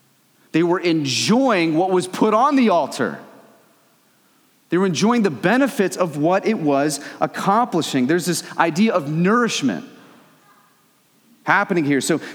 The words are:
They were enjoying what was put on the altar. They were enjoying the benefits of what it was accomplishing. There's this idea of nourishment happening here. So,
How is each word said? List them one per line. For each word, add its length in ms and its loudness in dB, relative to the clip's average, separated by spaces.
They 120 2
were 180 0
enjoying 960 0
what 140 0
was 180 0
put 240 0
on 240 2
the 120 4
altar. 500 -2
They 80 -2
were 80 2
enjoying 380 0
the 80 0
benefits 640 0
of 220 -4
what 280 0
it 140 0
was 400 0
accomplishing. 840 0
There's 180 0
this 180 -2
idea 360 2
of 160 -2
nourishment 760 0
happening 420 0
here. 160 2
So, 180 -2